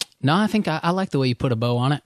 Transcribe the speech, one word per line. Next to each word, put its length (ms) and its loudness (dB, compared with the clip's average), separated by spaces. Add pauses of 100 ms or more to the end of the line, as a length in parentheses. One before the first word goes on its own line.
(240)
No, 120 4
I 120 2
think 200 0
I, 140 -2
I 100 0
like 180 -2
the 100 0
way 80 2
you 80 0
put 160 -2
a 40 0
bow 220 0
on 140 2
it. 140 -2